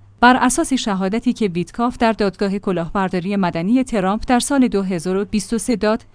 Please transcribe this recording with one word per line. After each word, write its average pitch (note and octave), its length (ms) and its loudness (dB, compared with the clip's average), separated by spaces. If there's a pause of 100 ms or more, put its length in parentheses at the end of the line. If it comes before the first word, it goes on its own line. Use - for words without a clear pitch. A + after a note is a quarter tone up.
(200)
بر B3 160 8
اساس B3+ 360 0
شهادتی G#3+ 600 -2
که A3 160 0
ویتکاف F#3 480 -4
در A3+ 160 2
دادگاه G3+ 460 -2
کلاهبرداری F#3 800 -2
مدنی F#3+ 480 0
ترامپ G3+ 420 -2
در B3 140 4
سال C4 280 2
دو G3 140 0
هزار F#3 340 -2
و G3+ 80 -2
بیست G3+ 280 -4
و A3+ 60 0
سه A#3 180 -2
داد، G#3+ 280 0 (100)